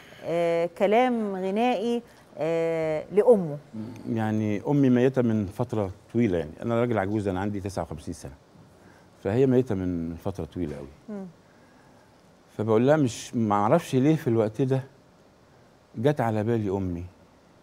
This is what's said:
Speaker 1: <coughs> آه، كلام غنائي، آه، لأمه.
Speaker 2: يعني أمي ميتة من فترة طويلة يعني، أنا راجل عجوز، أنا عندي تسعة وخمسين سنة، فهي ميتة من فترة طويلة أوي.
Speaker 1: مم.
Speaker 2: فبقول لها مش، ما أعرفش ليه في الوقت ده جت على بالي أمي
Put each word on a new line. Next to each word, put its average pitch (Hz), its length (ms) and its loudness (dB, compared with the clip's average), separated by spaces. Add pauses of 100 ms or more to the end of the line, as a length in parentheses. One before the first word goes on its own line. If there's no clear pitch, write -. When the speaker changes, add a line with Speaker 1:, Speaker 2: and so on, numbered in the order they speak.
Speaker 1:
<coughs> - 240 -20
آه، 170 540 0
كلام 220 580 2
غنائي، 226 680 -2 (360)
آه، 160 760 -2
لأمه. 180 460 4 (540)
Speaker 2:
يعني 110 560 0
أمي 143 220 4
ميتة 127 320 4
من 110 240 2
فترة 107 440 -4 (220)
طويلة 110 260 2
يعني، 78 120 -4 (120)
أنا 117 180 0
راجل 120 180 0
عجوز، 101 300 -2
أنا 92 120 -2
عندي 101 200 -4
تسعة 92 220 -6
وخمسين 80 320 -10
سنة، - 180 -14 (920)
فهي 117 220 4
ميتة 127 280 2
من 87 400 -4 (100)
فترة 92 200 -6
طويلة 76 340 -8
أوي. 71 100 -14 (200)
Speaker 1:
مم. 196 180 -12 (1300)
Speaker 2:
فبقول 110 280 4
لها 151 100 6
مش، 135 380 -2
ما 110 200 2
أعرفش 120 400 2
ليه 143 220 4
في 151 120 -4
الوقت 113 340 0
ده 131 200 0 (1120)
جت 143 240 0
على 110 240 0
بالي 110 260 0
أمي 92 340 -4 (580)